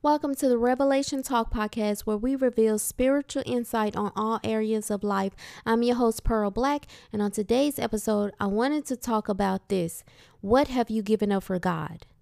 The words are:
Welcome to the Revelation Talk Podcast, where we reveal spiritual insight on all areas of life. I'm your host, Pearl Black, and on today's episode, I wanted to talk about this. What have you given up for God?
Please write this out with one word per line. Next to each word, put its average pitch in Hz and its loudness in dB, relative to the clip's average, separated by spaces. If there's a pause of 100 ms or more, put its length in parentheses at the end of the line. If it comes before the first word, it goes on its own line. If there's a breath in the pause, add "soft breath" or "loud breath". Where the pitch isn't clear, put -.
Welcome 294 2
to 277 0
the 247 4
Revelation 269 2
Talk 233 -2
Podcast, 214 -2
where 214 0
we 247 -2
reveal 220 2
spiritual 277 0
insight 233 -2
on 202 -2
all 220 -2
areas 220 -2
of 202 -2
life. 196 -2 (320 loud breath)
I'm 233 2
your 240 2
host, 226 2
Pearl 214 2
Black, 277 -2 (260 loud breath)
and 208 -2
on 208 0
today's 254 0
episode, 208 -2
I 202 0
wanted 262 0
to 254 -4
talk 220 -2
about 190 -2
this. 175 -2 (340 soft breath)
What 262 4
have 247 0
you 220 0
given 208 2
up 196 0
for 185 -4
God? 160 -4 (160)